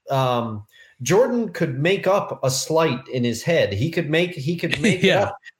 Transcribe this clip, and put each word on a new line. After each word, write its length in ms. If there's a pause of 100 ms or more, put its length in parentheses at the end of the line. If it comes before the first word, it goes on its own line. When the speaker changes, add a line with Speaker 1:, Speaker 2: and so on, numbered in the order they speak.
(100)
Speaker 1:
Um, 540 (380)
Jordan 500
could 260
make 280
up 360
a 80
slight 580
in 160
his 180
head. 300
He 180
could 200
make, 240
he 220
could 220
Speaker 2:
<laughs> 40
Speaker 1:
make 220
it 20
Speaker 2:
Yeah. 160
Speaker 1:
up 140 (240)